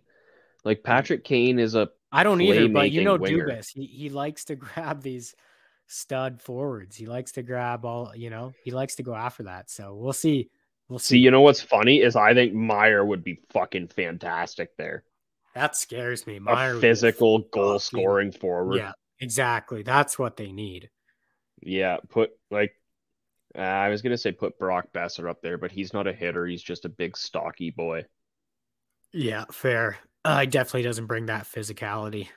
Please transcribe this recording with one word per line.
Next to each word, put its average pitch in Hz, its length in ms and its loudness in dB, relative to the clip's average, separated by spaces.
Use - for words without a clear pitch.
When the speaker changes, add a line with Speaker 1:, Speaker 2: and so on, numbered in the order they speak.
Speaker 1:
Like, 107 160 0
Speaker 2:
Mm. - 60 -20
Speaker 1:
Patrick 127 380 0
Kane 123 360 2
is 113 160 2
a 107 140 2
Speaker 2:
I 156 120 4
don't 190 180 4
either, 202 280 6
but 139 220 2
you 160 100 0
Speaker 1:
playmaking - 20 2
Speaker 2:
know 196 140 4
Speaker 1:
winger. 175 300 0
Speaker 2:
Dubas, 113 260 -8
he, 135 120 -12
he 139 240 -14
likes 143 360 -8
to 151 100 -10
<laughs> - 20 -14
grab 147 460 -10
these 127 320 -12
stud 131 540 -8
forwards. 123 540 -8
He 113 100 -16
likes 123 280 -10
to 127 100 -10
grab 120 420 -6
all, 120 300 -8
you 117 140 -12
know, 120 240 -12
he 123 80 -10
likes 131 240 -6
to 131 80 -10
go 123 100 -10
after 113 300 -8
that. 92 260 -16
So 101 260 -16
we'll 123 180 -6
see. 143 360 0
We'll 127 100 -10
Speaker 1:
See, - 160 2
Speaker 2:
see. 123 40 10
Speaker 1:
you 127 120 10
know 131 100 10
what's 143 200 10
funny 123 400 6
is 120 140 6
I 110 180 8
think 120 200 4
Meier 107 520 4
would 95 180 -2
be 87 160 -10
fucking 90 380 -2
fantastic 85 880 -6
there. 78 260 -10
Speaker 2:
That 139 200 -2
scares 120 500 -8
me. 104 120 -14
Speaker 1:
A 98 40 -16
Speaker 2:
Meier 120 340 0
would 117 60 -4
be 120 60 8
a - 40 8
Speaker 1:
physical 113 480 4
goal 101 340 0
Speaker 2:
fucking 101 60 0
Speaker 1:
scoring 98 520 0
forward. 92 460 -4
Speaker 2:
Yeah, 101 140 -6
exactly. 120 640 -4
That's 139 360 0
what 123 180 -6
they 101 140 -12
need. 95 380 -12
Speaker 1:
Yeah, 92 360 -2
put, 113 220 0
like, 104 220 -2
uh, - 40 -8
I 98 280 0
was 104 120 -4
gonna 123 160 -2
say 104 140 -2
put - 280 -8
Brock 92 340 -2
Boeser 87 360 -8
up 82 120 -10
there, 87 160 -6
but 87 140 -8
he's 95 220 -10
not 101 140 -2
a 92 60 -4
hitter. 87 320 -6
He's 87 180 -8
just - 220 -10
a 85 40 -8
big, 87 280 -8
stocky 80 540 -8
boy. 82 340 -8
Speaker 2:
Yeah, 113 380 -4
fair. 117 460 -2
Uh, 143 160 2
he 135 60 0
definitely 127 360 -2
doesn't 117 220 -4
bring 113 220 -6
that 110 180 -6
physicality 107 920 -8